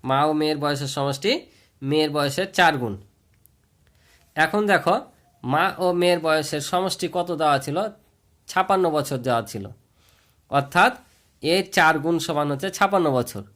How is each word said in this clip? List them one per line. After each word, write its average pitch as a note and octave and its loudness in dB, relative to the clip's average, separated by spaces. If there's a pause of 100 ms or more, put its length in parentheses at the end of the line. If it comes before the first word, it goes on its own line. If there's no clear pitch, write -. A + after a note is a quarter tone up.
মা C3+ 2
ও D#3 2
মেয়ের D3+ 0
বয়সের C#3+ -4
সমষ্টি C#3 -4 (500)
মেয়ের D3+ 0
বয়সের D3 -2
চার D#3+ 4
গুণ। A2 -4 (1400)
এখন D#3+ 0
দেখো F#3+ 2 (420)
মা D3+ 0
ও F3+ 0
মেয়ের F3 2
বয়সের D#3 0
সমষ্টি F3+ -2
কত F3+ -4
দেওয়া D3+ 2
ছিল? D3 -4 (720)
ছাপান্ন F#3 2
বছর D3 -2
দেওয়া A#2+ 0
ছিল, G#2 -10 (840)
অর্থাৎ F3 2 (480)
এর F#3+ 0
চার D#3+ 4
গুণ E3 0
সমান D3 -2
হচ্ছে C#3+ -4
ছাপান্ন F#3+ 2
বছর। A#2 -2 (120)